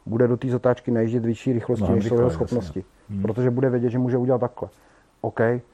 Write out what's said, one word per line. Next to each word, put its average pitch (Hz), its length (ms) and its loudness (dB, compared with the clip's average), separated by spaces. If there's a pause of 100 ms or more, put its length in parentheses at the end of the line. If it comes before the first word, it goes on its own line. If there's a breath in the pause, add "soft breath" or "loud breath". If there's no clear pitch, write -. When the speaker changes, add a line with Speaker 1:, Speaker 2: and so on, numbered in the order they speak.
Speaker 1:
Bude 117 220 2
do 120 100 0
té 131 120 -6
zatáčky 123 420 0
najíždět 113 340 0
vyšší 117 280 -2
rychlostí, 113 300 -2
Speaker 2:
Mnohem 95 160 2
Speaker 1:
než 101 80 0
jsou 120 80 2
jeho 123 140 4
Speaker 2:
rychleji, 117 180 -2
Speaker 1:
schopnosti. 98 320 -4
Speaker 2:
jasně. - 360 -12
Hmm. 98 60 -4
Speaker 1:
Protože 113 300 0
bude 131 180 2
vědět, 123 200 0
že 120 100 -2
může 127 180 0
udělat 127 200 2
takhle. 117 320 -6 (520 soft breath)
OK, - 180 -4 (340)